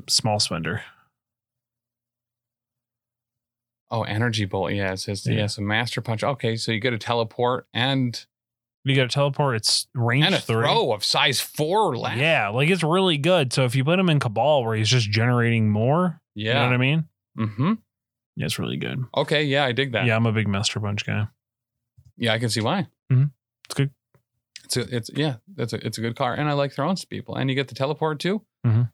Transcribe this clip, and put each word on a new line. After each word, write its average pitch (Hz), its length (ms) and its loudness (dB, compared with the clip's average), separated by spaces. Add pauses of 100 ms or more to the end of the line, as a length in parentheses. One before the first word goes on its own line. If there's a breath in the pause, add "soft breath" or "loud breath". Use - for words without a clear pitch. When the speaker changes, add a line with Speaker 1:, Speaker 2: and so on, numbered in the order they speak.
Speaker 1:
small 104 320 0
spender. 82 420 -2 (3000 loud breath)
Speaker 2:
Oh, 113 120 -2
Energy 107 420 0
Bolt. 95 260 -2
Yeah, 98 220 -2
it 92 40 -6
says, 101 280 -6
Speaker 1:
Yeah. 117 80 0
Speaker 2:
yeah, 107 140 0
so 104 140 -6
Master 110 400 -2
Punch. 110 220 -4
Okay, 117 320 -2
so 113 160 -4
you 110 80 0
get 123 140 0
a 110 40 -4
teleport 120 760 -2
and 127 520 0 (580)
Speaker 1:
You 135 100 2
get 135 120 4
a 120 40 -6
teleport. 139 460 0
It's - 400 -2
range 123 300 2
Speaker 2:
and 190 100 2
a - 40 2
Speaker 1:
three. 113 240 0
Speaker 2:
throw 175 280 2
of 104 120 -2
size 143 360 2
four 165 580 0
left. 120 200 -4
Speaker 1:
Yeah, 127 320 2
like, 131 200 2
it's 180 140 2
really 170 340 2
good. 151 360 2
So 135 120 2
if 120 100 -2
you 135 80 2
put 165 160 2
him 185 100 2
in 147 100 4
Cabal 123 440 2
where 110 120 0
he's 107 140 0
just 117 200 2
generating 117 640 2
more, 151 500 2 (140)
you 107 100 -6
know 110 80 0
Speaker 2:
Yeah. 117 120 4
Speaker 1:
what 123 80 2
I 123 40 2
mean? 147 280 2 (320)
Speaker 2:
Mm-hmm. 113 360 0 (640)
Speaker 1:
Yeah, - 100 -6
it's - 140 -4
really 62 180 -4
good. 69 260 -6 (120)
Speaker 2:
Okay, 151 280 0
yeah, 143 220 2
I 127 60 0
dig 127 220 -2
that. 107 120 0
Speaker 1:
Yeah, 113 100 4
I'm 113 100 2
a 113 60 4
big 107 160 0
Master 101 320 -2
Punch 101 260 -4
guy. 107 220 -2 (880)
Speaker 2:
Yeah, 113 160 0
I 113 60 0
can 120 100 0
see 107 120 0
why. 160 260 0 (240)
Speaker 1:
Mm-hmm. 131 140 6 (400)
It's - 80 -12
good. 139 180 0 (760)
Speaker 2:
It's - 120 -4
a, 120 180 -4
it's, 113 200 -4
yeah, 139 200 0 (200)
that's 120 180 -6
a, - 120 -8
it's 110 120 -6
a 110 40 -6
good 117 140 -4
card. 127 240 -2
And 147 100 0
I 147 40 0
like 143 200 0
throwing 160 220 0
to - 120 -12
people. - 280 -10
And 127 140 0
you 131 60 0
get 135 140 -2
the - 60 -16
teleport 156 440 -2
too. 202 240 -2 (220)
Speaker 1:
Mm-hmm. 117 180 4 (100)